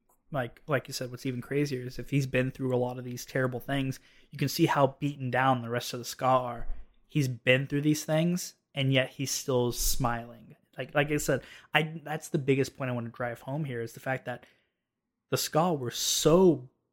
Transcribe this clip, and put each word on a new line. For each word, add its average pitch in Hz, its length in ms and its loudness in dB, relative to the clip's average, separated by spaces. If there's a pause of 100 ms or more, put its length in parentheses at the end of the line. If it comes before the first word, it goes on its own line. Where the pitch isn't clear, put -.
(320)
like, 127 360 -6
like 131 200 0
you 139 60 -10
said, 127 160 -6
what's 123 160 -10
even 123 160 -4
crazier 139 460 -2
is 127 120 -12
if 120 120 -10
he's 139 160 2
been 131 240 0
through 127 240 -2
a - 20 2
lot 123 220 -2
of 123 60 -10
these 120 200 -10
terrible 127 340 -2
things, 135 400 -4 (300)
you 147 80 -16
can 143 120 0
see 165 180 2
how 139 320 2
beaten 143 320 -4
down 127 320 2
the 117 60 -8
rest 117 240 -4
of 123 60 -8
the 117 60 -12
Ska - 200 -6
are. 127 420 0 (400)
He's 143 200 0
been 127 380 4
through 143 160 -2
these 151 240 2
things, 170 480 0 (220)
and 135 180 2
yet 131 160 4
he's - 220 -6
still 123 400 0
smiling. 120 840 -2 (220)
Like, 131 160 -8
like 147 180 2
I 147 60 2
said, 143 240 0 (320)
I, 160 320 -2
that's 151 240 -8
the - 80 0
biggest 135 400 0
point 127 140 -6
I - 20 -4
want 117 140 -6
to 117 40 -14
drive 120 300 -8
home 147 240 -6
here 120 160 -6
is 117 120 -10
the 131 60 -18
fact 131 260 -6
that 120 200 -10 (840)
the 131 60 2
Ska 170 360 2
were 127 180 -4
so 160 800 4 (240)